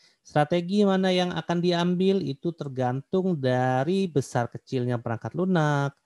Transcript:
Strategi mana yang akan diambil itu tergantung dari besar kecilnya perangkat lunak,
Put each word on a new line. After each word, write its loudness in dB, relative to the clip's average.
Strategi 0
mana 2
yang 0
akan -2
diambil 2
itu -4
tergantung -2
dari 2
besar -2
kecilnya -4
perangkat -6
lunak, 2